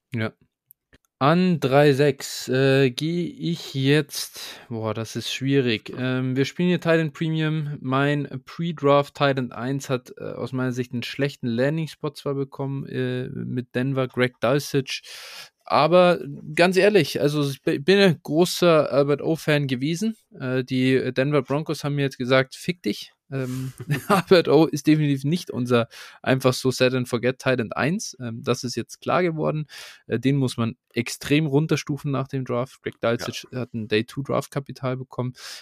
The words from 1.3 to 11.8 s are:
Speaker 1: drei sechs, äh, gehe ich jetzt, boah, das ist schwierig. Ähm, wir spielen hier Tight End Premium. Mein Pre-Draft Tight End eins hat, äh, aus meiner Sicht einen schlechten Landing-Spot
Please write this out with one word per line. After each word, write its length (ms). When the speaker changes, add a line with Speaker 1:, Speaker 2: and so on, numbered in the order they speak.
Speaker 1:
drei 320
sechs, 560
äh, 420
gehe 380
ich 440
jetzt, 880
boah, 240
das 240
ist 160
schwierig. 640
Ähm, 400
wir 80
spielen 240
hier 120
Tight 200
End 140
Premium. 680
Mein 640
Pre-Draft 680
Tight 240
End 160
eins 340
hat, 300
äh, 60
aus 280
meiner 200
Sicht 200
einen 120
schlechten 420
Landing-Spot 640